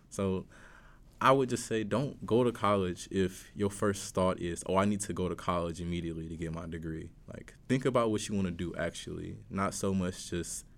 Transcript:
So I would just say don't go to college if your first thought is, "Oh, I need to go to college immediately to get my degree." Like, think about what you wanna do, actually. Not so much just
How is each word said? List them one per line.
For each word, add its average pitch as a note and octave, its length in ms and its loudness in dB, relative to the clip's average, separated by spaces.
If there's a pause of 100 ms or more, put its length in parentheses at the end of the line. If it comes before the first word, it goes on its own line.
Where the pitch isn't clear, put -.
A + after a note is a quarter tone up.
(100)
So F#2+ 340 -2 (800)
I C3 100 8
would C3+ 160 6
just B2 180 -2
say A2 180 0
don't G#2 420 -2
go A#2 180 6
to A#2 80 4
college G2 580 2
if F#2 440 0
your G2+ 160 0
first - 440 -2
thought F#2 260 2
is, E2+ 260 -2
"Oh, F#2 100 2
I F#2+ 80 6
need G#2 180 2
to F2 120 -4
go F2+ 140 0
to E2+ 80 -4
college E2+ 440 -2
immediately E2 480 -4
to E2 80 -8
get E2 160 -4
my E2+ 140 -6
degree." E2 420 -6 (200)
Like, - 260 -14 (120)
think C3 200 2
about A#2+ 240 4
what G#2 180 0
you G#2+ 60 -2
wanna F#2+ 160 2
do, E2+ 260 -4
actually. E2+ 640 -6 (100)
Not G2 240 -2
so G2 220 0
much F#2 340 -2
just - 380 -6 (120)